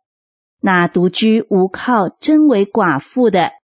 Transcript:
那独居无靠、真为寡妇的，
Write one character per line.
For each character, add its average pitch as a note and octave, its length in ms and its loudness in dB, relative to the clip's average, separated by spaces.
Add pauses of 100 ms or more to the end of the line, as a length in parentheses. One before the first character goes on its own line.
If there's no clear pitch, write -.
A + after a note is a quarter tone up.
(600)
那 F3+ 280 0
独 F3+ 200 0
居 A3 420 0
无 F#3 180 0
靠、 G#3+ 400 -4
真 D4+ 400 0
为 G3+ 180 2
寡 A3 320 -2
妇 A#3+ 320 -2
的， F3+ 220 0 (240)